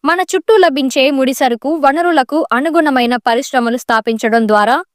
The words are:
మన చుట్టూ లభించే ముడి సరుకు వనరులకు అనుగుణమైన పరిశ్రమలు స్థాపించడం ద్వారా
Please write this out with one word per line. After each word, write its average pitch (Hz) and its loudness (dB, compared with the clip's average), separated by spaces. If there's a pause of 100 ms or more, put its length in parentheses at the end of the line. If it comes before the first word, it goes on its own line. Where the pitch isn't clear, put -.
మన 349 0 (120)
చుట్టూ 381 0 (100)
లభించే 269 0 (140)
ముడి 262 0
సరుకు 262 -2 (140)
వనరులకు 302 0 (180)
అనుగుణమైన 277 0 (120)
పరిశ్రమలు 240 -2
స్థాపించడం 226 0 (100)
ద్వారా 214 2 (180)